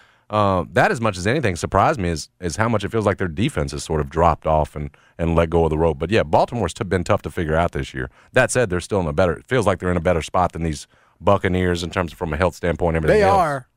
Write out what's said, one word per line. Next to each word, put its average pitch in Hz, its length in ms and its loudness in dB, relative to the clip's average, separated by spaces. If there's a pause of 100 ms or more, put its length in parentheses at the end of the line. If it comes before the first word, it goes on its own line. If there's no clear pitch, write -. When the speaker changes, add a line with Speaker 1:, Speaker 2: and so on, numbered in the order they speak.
(300)
Speaker 1:
uh, 98 420 2
that 143 180 4
as 151 100 -2
much 107 180 0
as 90 80 -4
anything 113 300 0
surprised 107 440 2
me 87 80 0
is, 80 200 -4 (120)
is 85 160 -6
how 110 120 0
much 104 160 0
it 101 60 -6
feels 110 160 -2
like 95 120 2
their 95 100 -4
defense 78 440 -2
has 71 120 -8
sort 80 160 -2
of 71 80 -4
dropped 80 380 2
off 78 300 0
and, 73 140 -8 (280)
and 82 160 0
let 82 160 2
go 82 140 4
of 78 60 2
the 76 80 0
rope. 80 200 0
But, 82 120 -4
yeah, 104 120 2
Baltimore's 107 520 0
t-, - 100 -8
been 90 200 -2
tough 101 180 0
to 80 80 -8
figure 78 260 -2
out 85 160 0
this 69 220 -6
year. 64 160 -6 (240)
That 123 160 4
said, 123 200 0
they're 87 100 0
still 98 200 -2
in 87 60 -2
a 76 60 -2
better, 87 220 2
it - 120 -12
feels 127 200 0
like 95 120 2
they're 90 120 -2
in 87 60 2
a 87 40 0
better 82 220 2
spot 90 300 0
than 82 120 -6
these 78 220 -4 (340)
Buccaneers 90 640 0
in 85 80 -6
terms 87 220 -2
of - 60 -20
from 82 160 -6
a - 20 -4
health 87 180 0
standpoint, 82 420 -2
everything 82 220 2
Speaker 2:
They 208 60 4
Speaker 1:
else. 196 140 4
Speaker 2:
are. 147 380 -2